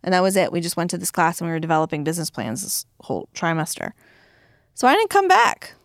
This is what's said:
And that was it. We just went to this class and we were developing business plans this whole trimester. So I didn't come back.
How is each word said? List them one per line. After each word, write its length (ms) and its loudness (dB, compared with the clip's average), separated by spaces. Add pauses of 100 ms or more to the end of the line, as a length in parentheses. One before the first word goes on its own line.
And 120 -2
that 100 4
was 140 2
it. 160 2
We 80 -2
just 160 -6
went 140 -2
to 60 -4
this 140 -6
class 300 0
and 80 -4
we 20 -4
were 80 -2
developing 460 0
business 240 -4
plans 320 -6
this 240 -6 (160)
whole 340 -6
trimester. 560 -4 (840)
So 120 2
I 60 6
didn't 160 2
come 180 2
back. 460 2 (120)